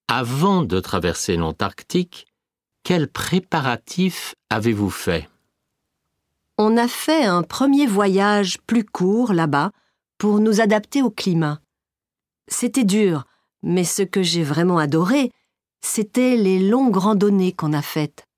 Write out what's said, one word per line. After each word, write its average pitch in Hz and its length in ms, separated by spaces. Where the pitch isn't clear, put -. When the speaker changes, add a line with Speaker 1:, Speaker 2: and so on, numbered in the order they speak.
Speaker 1:
avant 135 540
de 92 180
traverser 87 560
l'Antarctique, 101 880
quels 170 260
préparatifs 170 1300
avez-vous 107 400
faits ? 82 400
Speaker 2:
On 220 180
a 240 140
fait 311 340
un 175 180
premier 277 460
voyage 196 720
plus 226 160
court 214 480
là-bas 160 400
pour 208 240
nous 214 180
adapter 214 420
au 240 80
climat. 160 520
C'était 247 340
dur, 190 400
mais 180 220
ce - 160
que 190 220
j'ai 170 200
vraiment 170 340
adoré, 175 540
c'était 247 560
les 190 240
longues 214 380
randonnées 196 560
qu'on 151 180
a 147 100
faites. - 460